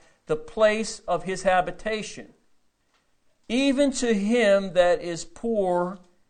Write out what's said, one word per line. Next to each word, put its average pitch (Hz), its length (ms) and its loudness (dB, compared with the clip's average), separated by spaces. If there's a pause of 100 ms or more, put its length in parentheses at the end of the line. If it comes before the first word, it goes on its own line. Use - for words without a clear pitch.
(260)
the 156 100 -2
place 214 720 -2
of 175 180 -2
his 185 180 -6
habitation. 185 920 -2 (1160)
"Even 269 440 2
to 247 240 -2
him 196 580 2
that 175 300 4
is 170 200 -8
poor 190 760 -2 (300)